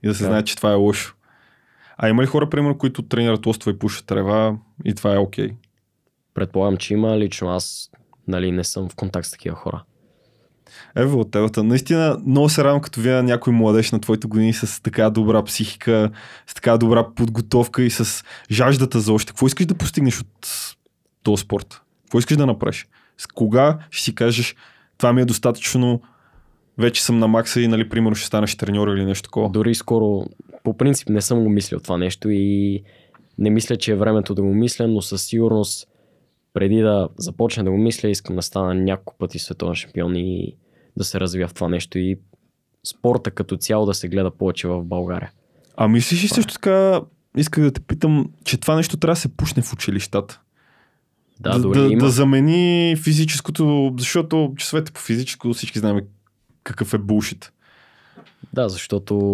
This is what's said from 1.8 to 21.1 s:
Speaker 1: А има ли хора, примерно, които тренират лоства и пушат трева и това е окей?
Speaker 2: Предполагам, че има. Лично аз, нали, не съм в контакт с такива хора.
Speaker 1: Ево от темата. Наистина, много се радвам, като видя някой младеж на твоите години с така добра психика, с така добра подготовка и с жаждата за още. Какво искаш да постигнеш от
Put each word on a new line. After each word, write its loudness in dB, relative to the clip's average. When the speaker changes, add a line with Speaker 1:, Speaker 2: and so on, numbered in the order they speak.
Speaker 1:
А 2
има 4
ли 2
хора, 0
примерно, 0
които -2
тренират 0
лоства -2
и -6
пушат -4
трева 0
и -2
това 0
е 2
окей? -4
Speaker 2:
Предполагам, 0
че -6
има. 0
Лично -4
аз, -8
нали, -2
не -4
съм -8
в -14
контакт -6
с -12
такива -12
хора. -10
Speaker 1:
Ево 2
от -2
темата. 0
Наистина, 2
много 4
се 2
радвам, 4
като -10
видя 2
някой 2
младеж 4
на 0
твоите -2
години 2
с -6
така 2
добра 2
психика, 0
с -18
така 2
добра 4
подготовка 0
и 2
с -4
жаждата 2
за 2
още. 2
Какво 0
искаш 0
да -2
постигнеш 0
от -16